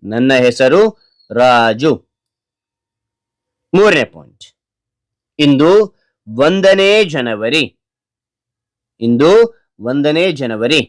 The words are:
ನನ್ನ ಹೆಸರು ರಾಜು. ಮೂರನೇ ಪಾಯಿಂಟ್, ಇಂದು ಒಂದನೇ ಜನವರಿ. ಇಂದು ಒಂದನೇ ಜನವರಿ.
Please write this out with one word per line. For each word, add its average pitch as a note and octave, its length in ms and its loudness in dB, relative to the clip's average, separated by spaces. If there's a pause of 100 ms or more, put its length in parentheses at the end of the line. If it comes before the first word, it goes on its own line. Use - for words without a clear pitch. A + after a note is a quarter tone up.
ನನ್ನ A#2 300 -4 (120)
ಹೆಸರು C3 360 2 (500)
ರಾಜು. A#2+ 600 0 (1800)
ಮೂರನೇ F#3 320 2 (100)
ಪಾಯಿಂಟ್, D2 320 -20 (920)
ಇಂದು D3 320 2 (560)
ಒಂದನೇ F#3+ 640 0 (240)
ಜನವರಿ. A#2+ 500 -4 (1400)
ಇಂದು A#2+ 320 0 (580)
ಒಂದನೇ D3 340 -2 (180)
ಜನವರಿ. A#2+ 460 -2